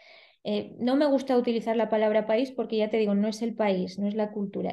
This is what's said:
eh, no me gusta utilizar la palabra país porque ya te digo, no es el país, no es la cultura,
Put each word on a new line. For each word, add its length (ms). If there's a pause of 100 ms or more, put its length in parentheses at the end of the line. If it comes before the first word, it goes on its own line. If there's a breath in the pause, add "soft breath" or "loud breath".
(440 loud breath)
eh, 360
no 160
me 120
gusta 300
utilizar 380
la 140
palabra 380
país 240
porque 260
ya 120
te 80
digo, 180
no 120
es 140
el 140
país, 440
no 80
es 80
la 160
cultura, 420